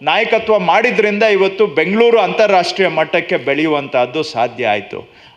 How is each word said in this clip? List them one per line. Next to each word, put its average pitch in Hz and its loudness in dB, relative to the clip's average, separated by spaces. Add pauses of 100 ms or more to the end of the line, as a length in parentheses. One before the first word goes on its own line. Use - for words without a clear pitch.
ನಾಯಕತ್ವ 214 0
ಮಾಡಿದ್ರಿಂದ 208 0
ಇವತ್ತು 196 2
ಬೆಂಗಳೂರು 208 2
ಅಂತಾರಾಷ್ಟ್ರೀಯ 190 2
ಮಟ್ಟಕ್ಕೆ 165 -2
ಬೆಳೆಯುವಂತಹದ್ದು 139 -2
ಸಾಧ್ಯ 120 -4
ಆಯ್ತು. - -6 (240)